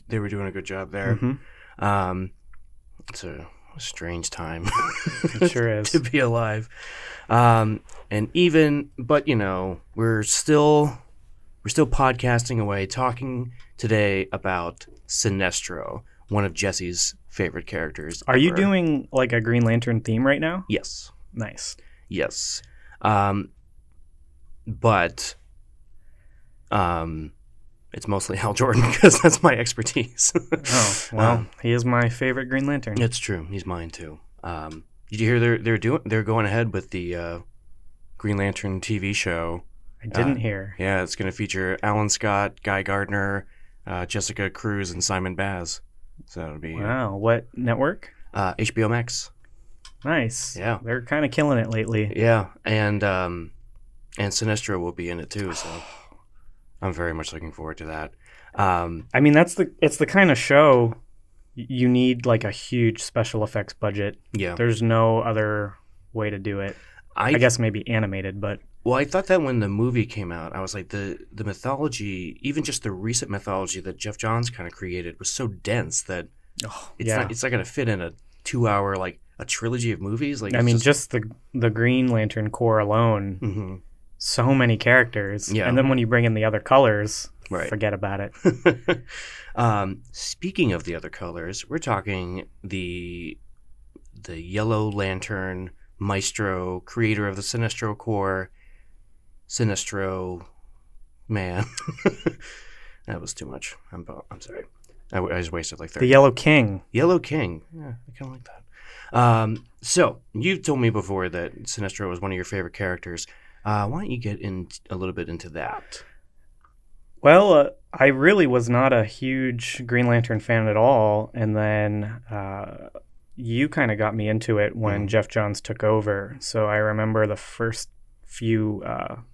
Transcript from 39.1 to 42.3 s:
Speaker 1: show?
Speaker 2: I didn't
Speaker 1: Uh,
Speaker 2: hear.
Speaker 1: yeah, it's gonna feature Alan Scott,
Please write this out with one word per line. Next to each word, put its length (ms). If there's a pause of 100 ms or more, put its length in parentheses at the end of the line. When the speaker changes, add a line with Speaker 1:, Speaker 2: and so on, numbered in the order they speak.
Speaker 1:
show? 500 (400)
Speaker 2:
I 40
didn't 300
Speaker 1:
Uh, 40
Speaker 2:
hear. 380
Speaker 1:
yeah, 240
it's 120
gonna 160
feature 520
Alan 260
Scott, 540